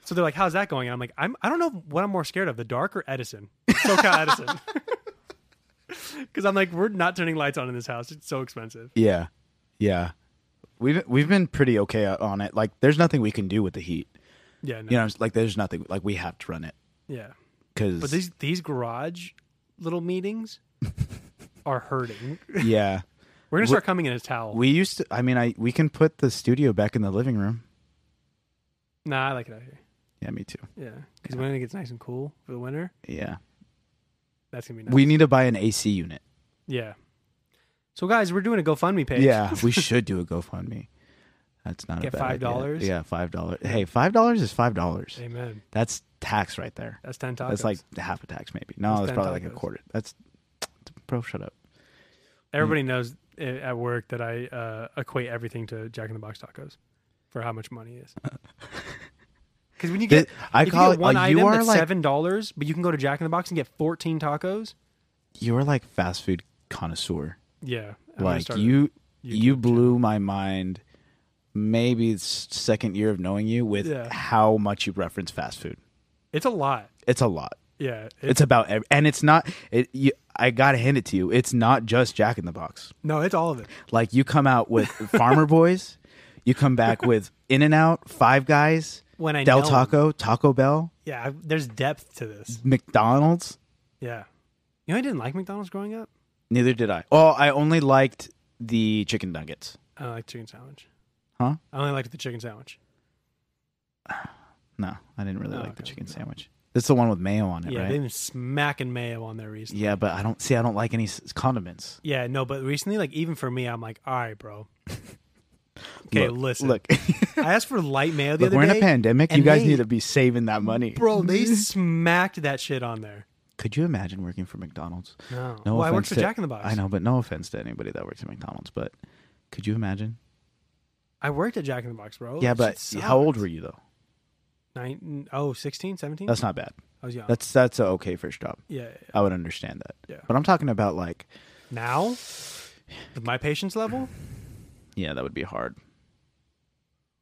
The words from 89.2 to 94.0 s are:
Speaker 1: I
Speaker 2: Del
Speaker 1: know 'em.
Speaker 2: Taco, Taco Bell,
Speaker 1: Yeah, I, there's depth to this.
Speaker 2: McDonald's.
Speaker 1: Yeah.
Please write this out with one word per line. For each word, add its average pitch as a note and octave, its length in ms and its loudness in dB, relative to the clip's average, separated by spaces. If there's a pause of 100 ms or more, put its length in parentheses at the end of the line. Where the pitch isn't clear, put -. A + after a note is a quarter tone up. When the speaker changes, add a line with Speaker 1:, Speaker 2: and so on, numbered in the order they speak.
Speaker 1:
I C#3+ 80 0
Speaker 2:
Del C3+ 160 8
Speaker 1:
know C#3 60 4
'em. D3 60 2
Speaker 2:
Taco, D3 420 6
Taco A#2+ 400 2
Bell, D3 380 2 (140)
Speaker 1:
Yeah, B2+ 200 -10
I, C#3 80 -6 (100)
there's D#3 240 -4
depth C3 480 -6
to A#2+ 120 -10
this. G#2+ 360 -14
Speaker 2:
McDonald's. C3+ 960 4 (400)
Speaker 1:
Yeah. A#2 240 -10 (640)